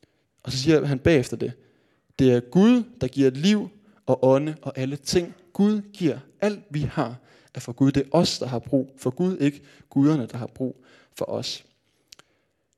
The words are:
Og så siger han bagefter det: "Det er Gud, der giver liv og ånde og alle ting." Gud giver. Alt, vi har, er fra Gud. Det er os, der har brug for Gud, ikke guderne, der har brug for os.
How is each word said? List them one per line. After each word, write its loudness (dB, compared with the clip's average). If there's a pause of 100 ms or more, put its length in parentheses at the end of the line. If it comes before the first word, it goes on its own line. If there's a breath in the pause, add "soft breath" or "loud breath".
(420)
Og -12
så -8
siger 2
han -2
bagefter 2
det: -6 (680 soft breath)
"Det 6
er 2
Gud, 4 (160)
der -4
giver 2
liv 0 (380 soft breath)
og 4
ånde 2
og -10
alle -6
ting." -4 (180)
Gud 0 (100)
giver. -2 (220)
Alt, -4 (100)
vi -6
har, -6 (380 soft breath)
er -14
fra -12
Gud. 2
Det -2
er -20
os, 0
der -6
har -6
brug -4
for -6
Gud, -2
ikke -2 (280 soft breath)
guderne, 0
der -12
har -10
brug -12 (280 soft breath)
for -10
os. -8 (1120 soft breath)